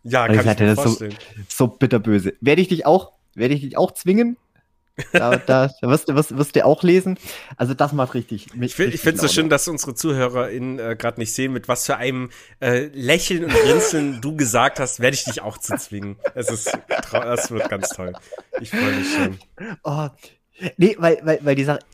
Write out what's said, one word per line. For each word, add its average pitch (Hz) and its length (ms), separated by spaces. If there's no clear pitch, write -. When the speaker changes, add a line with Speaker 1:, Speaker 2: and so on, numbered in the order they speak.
Speaker 1:
Ja, 120 220
Speaker 2:
Und 110 60
ich 107 60
Speaker 1:
kann 117 80
ich - 60
Speaker 2:
sagte, 107 140
Speaker 1:
mir 107 100
Speaker 2:
das - 20
ist 139 60
so, 120 60
Speaker 1:
vorstellen. 104 400
Speaker 2:
so - 200
bitterböse. 104 720
Werde 147 200
ich 180 60
dich 165 180
auch, 175 280
werde 127 220
ich 139 60
dich 131 140
auch - 160
zwingen? 233 460
Da, 120 240
da, 131 320
da 123 100
wirst 156 200
du, 135 60
wirst, 151 220
wirst 147 200
du - 80
auch 156 180
lesen. 185 340
Also 123 180
das 143 200
macht 131 220
richtig, 113 320
Speaker 1:
Ich - 60
find, 120 60
Speaker 2:
richtig 127 360
Speaker 1:
ich - 40
find's 160 220
so 156 60
Speaker 2:
Laune. - 60
Speaker 1:
schön, 160 160
dass 143 200
unsere 139 260
ZuhörerInnen, 127 840
äh, 113 220
grad 117 180
nicht 113 140
sehen, 131 220
mit 120 160
was 120 160
für 139 100
einem, 127 360
äh, 127 280
Lächeln 156 580
und 143 80
Grinsen 143 640
<laughs> - 20
du 147 140
gesagt 127 460
hast, - 180
„Werde 131 160
ich - 80
dich - 180
auch 104 160
zu - 200
zwingen.“ 101 400
Es 117 140
ist - 280
trau-, 117 180
das 120 280
wird 110 200
ganz 101 220
toll. 90 200
Ich - 120
freu 247 200
mich 277 220
schon. 190 240
Speaker 2:
Oh. 147 240
Nee, 196 240
weil, 165 240
weil, 156 200
weil 143 120
die 135 80
Sache, 143 160